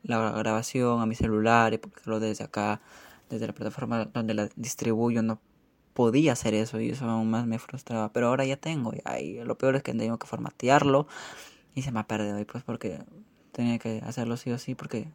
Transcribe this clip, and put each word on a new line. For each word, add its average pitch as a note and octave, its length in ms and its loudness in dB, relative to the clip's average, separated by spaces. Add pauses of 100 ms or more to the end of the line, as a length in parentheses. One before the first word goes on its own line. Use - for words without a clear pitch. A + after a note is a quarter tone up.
la A2+ 280 0
grabación A#2 680 0
a A2+ 40 2
mi A2+ 100 0
celular A2+ 580 6
y A2 40 -2
publicarlo - 420 -6
desde A2 260 -2
acá, G#2 360 -2 (480)
desde A2+ 180 -4
la G#2+ 60 -8
plataforma A2+ 520 -4
donde A2 280 -4
la G#2 220 0
distribuyo, A#2 680 0
no A2 160 -2 (540)
podía B2+ 400 6
hacer A2+ 200 0
eso A2 260 0
y A#2 100 -2
eso C3+ 160 -6
aún A2+ 240 0
más A2+ 160 0
me A2+ 140 -2
frustraba, A2+ 540 -6
pero A#2+ 140 2
ahora C3 180 2
ya C3+ 120 -2
tengo, C#3 360 -4
ya, C2 260 -6
y F#2+ 240 -8
lo A#2+ 140 -4
peor C3 180 4
es C#3 80 0
que B2+ 100 -4
tengo A2+ 240 -2
que - 100 -12
formatearlo C#3 800 4 (680)
y C3 80 -2
se C#3 80 -4
me A2+ 80 0
ha G#2+ 80 -4
perdido, G#2 320 -2
y G#2+ 60 -4
pues B2 180 -12
porque A2+ 400 -6 (480)
tenía A#2+ 280 0
que A2 240 -4
hacerlo A#2 340 -4
sí B2 140 -4
o A#2+ 60 -2
sí B2+ 180 -8
porque - 400 -8